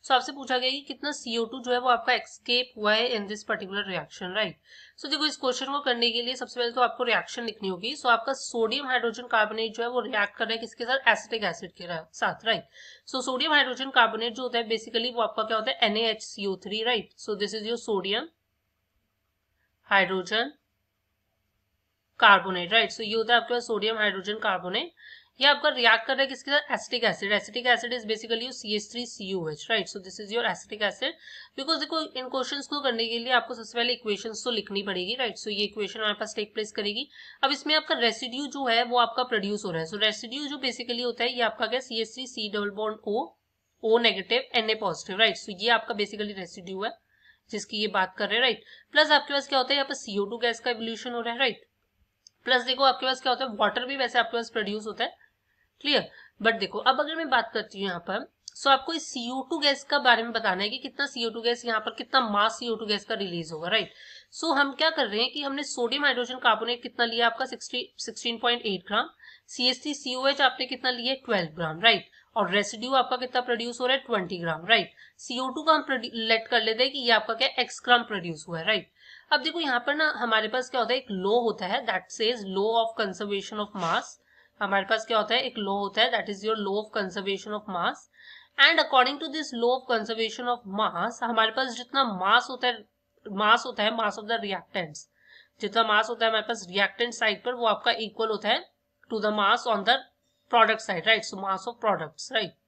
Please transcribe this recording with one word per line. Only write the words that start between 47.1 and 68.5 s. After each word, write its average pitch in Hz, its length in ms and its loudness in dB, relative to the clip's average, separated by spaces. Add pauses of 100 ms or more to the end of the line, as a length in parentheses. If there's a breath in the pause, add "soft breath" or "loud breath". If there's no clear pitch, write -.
जिसकी 208 300 -6
ये 214 80 0 (100)
बात 185 200 2
कर 208 100 -2
रहे 208 80 0
हैं, 240 60 4
राइट? 247 200 2 (300 loud breath)
प्लस 302 180 6
आपके 285 240 4
पास 277 140 0
क्या 277 100 2
होता 262 140 2
है? 285 60 2
यहाँ 269 100 0
पर 294 60 -4
सीओ 202 320 -2
टू 220 120 -6
गैस 233 220 0
का 254 100 -2
इवोल्यूशन 226 420 -6
हो 240 80 -4
रहा 233 120 -4
है, 233 60 -8
राइट? 247 300 0 (760)
प्लस 247 180 2
देखो, 262 220 0
आपके 262 220 4
पास 254 140 0
क्या 254 120 0
होता 247 120 -2
है? 226 120 -8
वाटर 214 300 2
भी 277 100 -4
वैसे 247 220 0
आपके 233 180 2
पास 233 140 -4
प्रोड्यूस 208 360 -4
होता 214 180 -4
है, 320 120 -8 (640 soft breath)
क्लियर? 277 280 2 (340 loud breath)
But 226 180 2
देखो, 202 180 -6
अब 254 220 2
अगर 302 160 -2
मैं 330 140 -4
बात 233 240 2
करती 208 260 -6
हूँ 196 80 -2
यहाँ 175 120 -4
पर, 202 260 -6 (300)
so - 120 0
आपको 269 240 4
इस 320 160 -6
सीओ 247 320 -6 (100)
टू 330 80 -4
गैस 277 260 0
का 285 140 0
बारे 240 240 6
में 226 100 -6
बताना 208 300 0
है 208 60 -2
कि 254 100 -6
कितना 277 280 -4
सीओ 233 240 -2
टू 226 100 -8
गैस 233 240 0
यहाँ 226 160 0
पर, 226 140 -6
कितना 262 260 2 (100)
मास 214 280 2
सीओ 233 180 -2
टू 220 100 -8
गैस 208 180 -2
का 226 100 -2
रिलीज 170 380 -4
होगा, 165 160 -6
राइट? 208 240 0 (480 loud breath)
So 320 160 2
हम 277 180 2
क्या 311 160 2
कर 311 160 0
रहे 208 140 -2
हैं 254 120 0
कि 294 100 -8
हमने 277 200 -4
सोडियम 262 420 -2
हाइड्रोजन 247 340 0
कार्बोनेट 233 440 2
कितना 240 220 -2
लिया 233 220 2
आपका? 233 200 0
सिक्सटी, 247 400 -8 (120)
सिक्सटीन 233 400 -6
पॉइंट 240 280 2